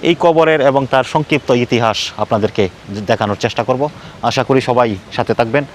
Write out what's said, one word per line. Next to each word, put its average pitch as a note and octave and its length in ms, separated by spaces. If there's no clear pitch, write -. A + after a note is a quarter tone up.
এই E3 180
কবরের D#3+ 400
এবং C3+ 260
তার C3 180
সংক্ষিপ্ত D#3 460
ইতিহাস A#2+ 640
আপনাদেরকে G#2 520
দেখানোর G#2 460
চেষ্টা A#2 280
করব। C3 240
আশা A#2 220
করি C3 160
সবাই A#2+ 360
সাথে A2+ 220
থাকবেন। A#2 300